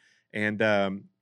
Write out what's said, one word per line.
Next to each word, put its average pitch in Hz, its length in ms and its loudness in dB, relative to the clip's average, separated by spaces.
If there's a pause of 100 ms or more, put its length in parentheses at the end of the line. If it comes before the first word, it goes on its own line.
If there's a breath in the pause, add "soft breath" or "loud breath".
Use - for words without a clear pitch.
(320)
And, 107 300 -2
um, 101 420 0 (180)